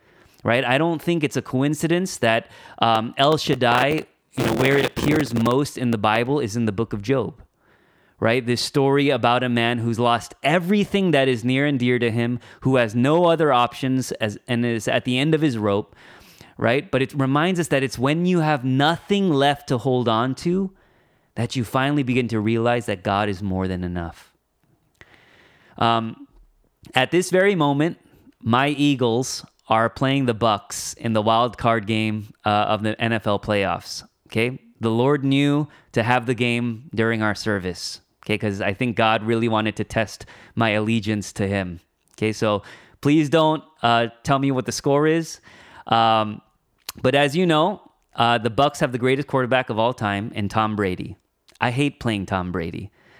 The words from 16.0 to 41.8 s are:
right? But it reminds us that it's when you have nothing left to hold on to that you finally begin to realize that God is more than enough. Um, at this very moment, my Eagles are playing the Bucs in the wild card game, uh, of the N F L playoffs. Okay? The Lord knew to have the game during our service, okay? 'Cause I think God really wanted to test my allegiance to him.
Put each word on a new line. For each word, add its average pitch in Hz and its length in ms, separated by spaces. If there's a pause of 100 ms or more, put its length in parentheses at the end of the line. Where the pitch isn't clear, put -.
right? 131 360
But 131 100
it 131 140
reminds 147 440
us 165 100
that 139 120
it's 131 160
when 151 300
you 180 140
have 151 220
nothing 160 680
left 139 380
to 127 100
hold 123 280
on 120 280
to 185 360 (640)
that 117 220
you 127 80
finally 139 400
begin 123 240
to 110 120
realize 113 460
that 95 180
God 104 240
is 92 140
more 95 260
than 92 160
enough. 87 500 (1500)
Um, 117 480 (640)
at 127 160
this 180 220
very 190 240
moment, 147 420 (420)
my 127 300
Eagles 131 760 (240)
are 113 220
playing 135 360
the 120 100
Bucs 104 640
in 113 160
the 110 100
wild 113 340
card 113 300
game, 110 460 (120)
uh, 107 40
of 104 340
the 107 180
N 113 120
F 113 120
L 101 140
playoffs. 98 640 (240)
Okay? 120 320 (200)
The 113 120
Lord 131 320
knew 143 440 (260)
to 117 100
have 120 240
the 127 80
game 120 580
during 113 300
our 104 100
service, 92 680 (220)
okay? 107 140
'Cause 101 220
I 101 140
think 117 240
God 110 260
really 113 240
wanted 110 300
to 107 80
test - 400 (300)
my 113 160
allegiance 107 640
to 101 140
him. 92 320 (380)